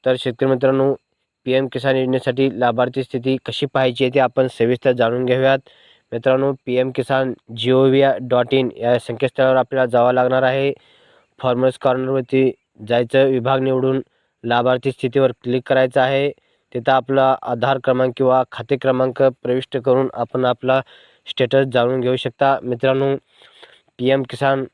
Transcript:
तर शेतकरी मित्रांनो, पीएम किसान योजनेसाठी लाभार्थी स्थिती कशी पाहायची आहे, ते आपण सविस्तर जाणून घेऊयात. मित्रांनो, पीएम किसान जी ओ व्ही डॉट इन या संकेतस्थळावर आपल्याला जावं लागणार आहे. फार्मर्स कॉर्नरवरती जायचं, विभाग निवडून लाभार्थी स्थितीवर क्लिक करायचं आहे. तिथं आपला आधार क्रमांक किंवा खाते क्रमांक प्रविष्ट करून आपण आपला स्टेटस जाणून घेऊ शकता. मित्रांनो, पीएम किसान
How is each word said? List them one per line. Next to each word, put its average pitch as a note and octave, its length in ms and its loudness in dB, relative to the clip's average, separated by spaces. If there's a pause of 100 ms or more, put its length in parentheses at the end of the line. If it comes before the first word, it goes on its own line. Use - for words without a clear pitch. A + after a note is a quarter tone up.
तर C3 140 2
शेतकरी C3+ 300 -2
मित्रांनो, C3+ 460 2 (520)
पीएम C3 260 0
किसान C3 240 0
योजनेसाठी C3 520 0 (120)
लाभार्थी B2 420 0
स्थिती C3 340 -4 (100)
कशी - 200 -6
पाहायची C3 380 0
आहे, B2+ 100 -2
ते C#3 60 4
आपण C3 280 0 (100)
सविस्तर B2 340 0
जाणून B2 320 0
घेऊयात. C3 340 2 (540)
मित्रांनो, C3 400 0 (140)
पीएम B2+ 240 0
किसान C3 440 -2 (220)
जी A2+ 140 -2
ओ C3 120 4
व्ही C3+ 220 4 (240)
डॉट B2 260 0
इन C3 220 0
या A#2+ 220 0
संकेतस्थळावर C3 580 0
आपल्याला C3 300 0
जावं A#2+ 260 2
लागणार B2+ 300 0
आहे. C3+ 300 0 (680)
फार्मर्स B2+ 380 0
कॉर्नरवरती C3 720 0 (380)
जायचं, B2 380 2
विभाग C3 340 0
निवडून C3 420 -2 (420)
लाभार्थी B2 480 0
स्थितीवर B2+ 400 0 (100)
क्लिक B2 240 -2
करायचं C3 340 2
आहे. C#3 320 0 (400)
तिथं B2 200 -2
आपला C3 500 2
आधार B2 420 -2
क्रमांक B2+ 320 0
किंवा C3 260 2 (100)
खाते B2 240 -4
क्रमांक C3 460 0
प्रविष्ट B2+ 540 -2
करून B2+ 380 2
आपण B2 300 -4
आपला B2+ 360 0 (460)
स्टेटस C3+ 460 0
जाणून B2+ 280 0
घेऊ B2+ 160 0
शकता. C3+ 460 0
मित्रांनो, C3+ 540 0 (800)
पीएम C3+ 240 0
किसान C3+ 520 -4